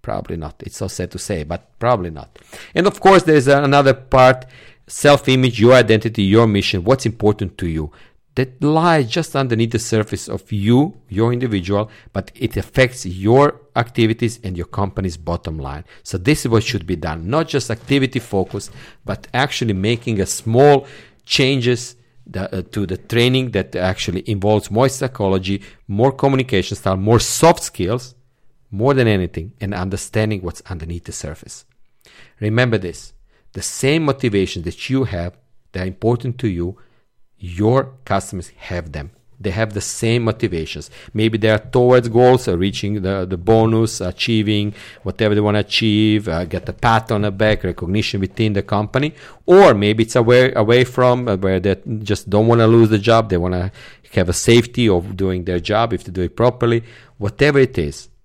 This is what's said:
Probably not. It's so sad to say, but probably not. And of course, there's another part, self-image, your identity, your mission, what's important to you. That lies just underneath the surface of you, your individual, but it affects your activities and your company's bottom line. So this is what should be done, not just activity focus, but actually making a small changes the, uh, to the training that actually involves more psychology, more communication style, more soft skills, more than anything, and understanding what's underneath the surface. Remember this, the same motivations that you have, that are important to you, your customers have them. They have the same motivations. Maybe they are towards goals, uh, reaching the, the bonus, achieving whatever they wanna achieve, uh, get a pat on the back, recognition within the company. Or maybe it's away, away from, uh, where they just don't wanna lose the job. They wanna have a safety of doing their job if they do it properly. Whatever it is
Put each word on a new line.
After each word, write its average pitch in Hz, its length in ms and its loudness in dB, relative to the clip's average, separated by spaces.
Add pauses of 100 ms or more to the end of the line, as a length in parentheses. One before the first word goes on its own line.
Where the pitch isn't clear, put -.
Probably 53 340 -8
not. 78 280 -12
It's - 120 -16
so 98 120 -8
sad - 240 -10
to 90 60 -12
say, 82 260 -6
but - 340 -12
probably 110 320 -2
not. - 260 -18 (380)
And 175 140 2
of - 100 -4
course, 190 240 6
there's 151 240 4
another 139 480 4
part, 127 520 4 (420)
self-image, 131 720 2
your 120 140 8
identity, 110 500 4
your 110 240 6
mission, 98 340 0
what's 127 240 0
important 104 520 -2
to 87 100 -4
you. 78 240 -6 (440)
That 127 260 -4
lies 156 480 2
just 160 240 -6
underneath 117 380 0
the 113 80 -2
surface - 480 -4
of - 240 -10
you, 117 440 2 (120)
your 113 240 -2
individual, 104 580 -4 (220)
but - 240 -8
it - 200 -6
affects - 480 -2
your 107 560 2 (140)
activities 113 680 -2
and 90 120 -6
your 85 120 -8
company's 95 480 -6
bottom 82 420 -8
line. 73 260 -12 (200)
So - 120 -10
this 143 300 0
is - 20 -2
what 110 140 2
should 85 240 -6
be 92 80 -4
done, 82 340 -8
not 156 200 -2
just 127 240 -4
activity 131 480 -2
focus, - 500 -6 (340)
but - 300 -10
actually 123 380 -2
making 107 480 -2
a 95 60 -2
small 135 600 4 (400)
changes 123 680 -2 (280)
the, - 300 -10
uh, 92 160 -6
to 101 160 -4
the 87 120 -8
training 127 520 0
that 98 240 -4
actually 92 560 -4
involves 104 400 0
more 120 180 2
psychology, 98 720 -4 (280)
more 113 240 0
communication 131 640 -2
style, 95 200 -2
more 107 220 2
soft - 460 2
skills, 110 500 -6 (560)
more 120 240 0
than 123 140 2
anything, 92 520 -2
and 101 140 -6
understanding 98 680 -4
what's 87 300 -12
underneath 85 340 -10
the - 80 -16
surface. - 520 -16 (720)
Remember 110 400 0
this, 87 340 -10 (420)
the 95 80 -10
same 151 420 -2
motivations 101 600 -2
that - 220 -12
you 131 160 -2
have, 87 320 -8 (360)
that 92 100 -8
are 92 40 -6
important 117 520 -4
to 117 100 -4
you, 87 300 -6 (640)
your 107 520 -2 (100)
customers 98 440 -6 (100)
have 82 340 -10
them. 73 180 -12 (300)
They 101 120 -6
have 107 200 -4
the 104 80 -6
same 117 440 -2
motivations. 87 680 -6 (240)
Maybe 110 240 0
they 107 100 2
are 107 100 4
towards 123 520 2
goals, 127 360 4
uh, 90 120 0
reaching 101 420 -4
the, 95 240 -4
the 90 140 -6
bonus, 113 640 2
achieving 104 720 -2 (300)
whatever 104 300 0
they 104 60 2
wanna 104 200 2
achieve, 107 680 0
uh, 85 160 -4
get 87 240 -8
a 90 60 -10
pat 113 360 0
on 104 120 0
the 104 80 -2
back, 107 340 0
recognition 95 560 -4
within 104 320 -2
the 98 100 -2
company. 110 520 -4 (320)
Or 180 260 10
maybe 107 300 2
it's 110 140 -2
away, 123 360 6
away 117 320 4
from, 127 440 0
uh, 98 100 0
where 95 200 0
they 95 180 0 (260)
just 101 260 -6
don't 104 180 2
wanna 117 200 4
lose 113 240 6
the 107 80 2
job. 113 320 2
They 90 80 0
wanna 90 340 -2 (400)
have 90 160 2
a 90 60 0
safety 117 520 2
of 95 300 0
doing 92 300 -2
their 90 140 -2
job 110 340 -2
if - 100 -8
they 90 80 -16
do 92 80 -6
it 87 160 -4
properly. 120 480 0 (320)
Whatever 139 420 0
it 131 200 2
is 73 320 -8 (140)